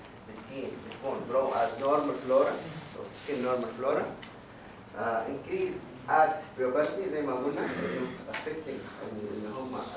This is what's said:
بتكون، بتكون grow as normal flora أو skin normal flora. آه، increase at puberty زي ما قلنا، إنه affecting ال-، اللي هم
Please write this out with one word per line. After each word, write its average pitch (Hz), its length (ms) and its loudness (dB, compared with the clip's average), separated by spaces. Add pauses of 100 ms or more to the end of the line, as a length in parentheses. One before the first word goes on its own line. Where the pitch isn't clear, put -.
(280)
بتكون، - 440 -8 (160)
بتكون - 340 -4 (100)
grow 135 220 6
as - 300 2
normal 143 340 4 (100)
flora 135 260 6 (440)
أو - 60 -8 (100)
skin 123 320 -2
normal 120 260 2 (100)
flora. - 220 2 (960)
آه، 113 280 2
increase 185 460 -2 (360)
at - 220 10 (280)
puberty 147 520 4
زي 151 100 0
ما 135 120 0
قلنا، 131 280 0
إنه 127 460 0 (240)
affecting - 480 -4 (240)
ال-، 104 300 -6
اللي 107 160 -4
هم 131 320 -4 (160)